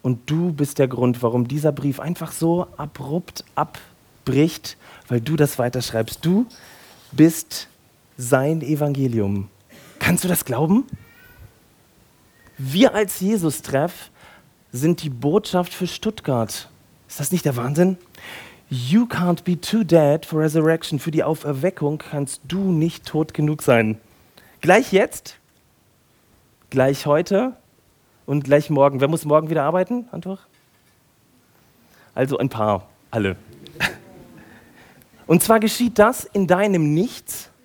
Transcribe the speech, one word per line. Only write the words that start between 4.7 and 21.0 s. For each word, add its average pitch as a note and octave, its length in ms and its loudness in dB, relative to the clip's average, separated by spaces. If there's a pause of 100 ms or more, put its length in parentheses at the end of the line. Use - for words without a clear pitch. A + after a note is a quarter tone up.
weil A#2+ 120 0
du D3 160 -2
das D3 220 2
weiterschreibst. A#2+ 680 -4
Du G3 220 2 (640)
bist - 580 2 (480)
sein C#3 460 0
Evangelium. B2 840 -2 (500)
Kannst - 260 0
du F3+ 40 -2
das F3 180 -2
glauben? D#3+ 400 0 (1700)
Wir D3 380 0
als G#3 260 -2
Jesus-Treff E3+ 880 -2 (640)
sind D#3 300 0
die D3+ 80 -6
Botschaft E3+ 640 -2
für F#3 120 -6
Stuttgart. - 840 -4 (360)
Ist - 140 -16
das C#3+ 120 -4
nicht F3+ 120 -2
der C3+ 120 0
Wahnsinn? D#3 420 0 (680)
You C#3 360 2
can't F3 400 -2
be F3+ 160 -2
too A3 240 -2
dead D#3 400 4
for D#3 160 -2
resurrection. D#3+ 580 0
Für D#3+ 120 -6